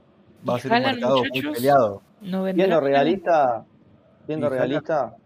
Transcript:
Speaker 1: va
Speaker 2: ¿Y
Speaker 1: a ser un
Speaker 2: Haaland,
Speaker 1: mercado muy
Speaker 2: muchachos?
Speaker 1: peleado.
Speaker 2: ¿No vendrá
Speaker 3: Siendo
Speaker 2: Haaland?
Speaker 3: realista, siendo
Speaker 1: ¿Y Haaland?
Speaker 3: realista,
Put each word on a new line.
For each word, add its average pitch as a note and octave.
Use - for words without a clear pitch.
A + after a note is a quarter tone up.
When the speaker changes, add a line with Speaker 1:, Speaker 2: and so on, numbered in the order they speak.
Speaker 1:
va B2
Speaker 2:
¿Y -
Speaker 1:
a A#2+
ser C3+
un A#3
Speaker 2:
Haaland, C4
Speaker 1:
mercado C#3
muy B2
Speaker 2:
muchachos? C3+
Speaker 1:
peleado. A#2+
Speaker 2:
¿No F#3+
vendrá F#3+
Speaker 3:
Siendo F#3+
Speaker 2:
Haaland? C#3
Speaker 3:
realista, C#3+
siendo D3+
Speaker 1:
¿Y C#3+
Haaland? B2+
Speaker 3:
realista, C#3+